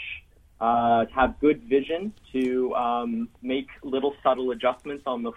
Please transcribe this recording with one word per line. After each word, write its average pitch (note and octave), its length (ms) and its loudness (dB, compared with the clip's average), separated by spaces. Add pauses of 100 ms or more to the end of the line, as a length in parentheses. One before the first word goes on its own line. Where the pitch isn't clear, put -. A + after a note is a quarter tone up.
(580)
uh, A#2 460 4
to A2+ 80 -6
have B2+ 260 2
good D3+ 260 4
vision, D#3+ 500 0 (180)
to, B2+ 420 0
um, A#2+ 540 -2 (140)
make C3 260 -4 (140)
little C3+ 400 -2
subtle B2+ 300 2
adjustments B2+ 540 -4
on B2 160 -4
the A#2 140 -4